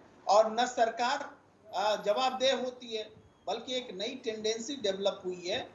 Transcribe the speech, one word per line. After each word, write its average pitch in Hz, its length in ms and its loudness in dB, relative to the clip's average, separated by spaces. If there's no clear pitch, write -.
और 214 320 6
न 247 60 4
सरकार, 240 640 0
अ, 196 300 0
जवाबदेह 254 520 2
होती 240 400 -6
है, 214 140 -8
बल्कि 233 280 -4
एक 247 200 -4
नई 240 300 -6
tendency 220 520 -4
develop 196 480 0
हुई 180 220 -6
है, 240 280 -4